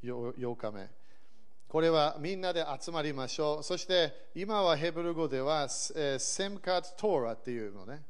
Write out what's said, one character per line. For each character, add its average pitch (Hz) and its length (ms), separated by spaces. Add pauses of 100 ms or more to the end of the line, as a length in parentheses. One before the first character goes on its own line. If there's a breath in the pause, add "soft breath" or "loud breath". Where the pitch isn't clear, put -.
よ-、 120 360
八 120 180
日 110 160
目。 95 180 (800 soft breath)
こ 160 100
れ 165 100
は 156 300
み 175 160
ん 185 60
な 185 100
で 165 140 (160)
集 170 100
ま 165 100
り 147 120
ま 131 160
し - 100
ょ 151 200
う。 147 40
そ 180 140
し - 80
て、 170 500
今 202 280
は 165 120
ヘ 165 160
ブ 165 100
ル 170 120
語 160 160
で 131 100
は、 143 300 (260)
え 143 200
ー、 127 40
セ - 300
ム 202 100
カ 180 200
ッ - 20
ト・ 180 160
ト 214 100 (120)
ー 120 40
ラ 117 80
っ 107 60
て 127 140
い 113 140
う 101 60
の 98 140
ね。 143 240